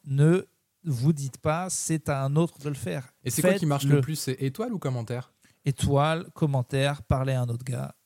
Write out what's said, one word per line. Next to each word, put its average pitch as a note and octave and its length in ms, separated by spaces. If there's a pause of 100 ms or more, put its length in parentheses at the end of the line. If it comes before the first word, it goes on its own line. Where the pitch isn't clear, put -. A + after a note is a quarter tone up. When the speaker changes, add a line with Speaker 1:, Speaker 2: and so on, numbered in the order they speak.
Speaker 1:
ne D3+ 420 (380)
vous C#3 280
dites C#3 260
pas, E3 320
c'est - 380
à C#3 160
un C#3 120
autre E3 220
de C#3+ 100
le D3 60
faire. D3 380 (120)
Speaker 2:
Et A#2+ 60
c'est A#2 120
quoi F#3 120
qui F#3 120
marche C#3 180
le C#3 60
Speaker 1:
Faites-le. C#3+ 120
Speaker 2:
plus, D3 140
c'est C3 260
étoile A3 300
ou F#3 60
commentaire ? B2 540 (320)
Speaker 1:
Étoile, D3 680
commentaire, C#3 680
parler C3 320
à B2+ 80
un A#2+ 60
autre A#2+ 160
gars C3 300 (120)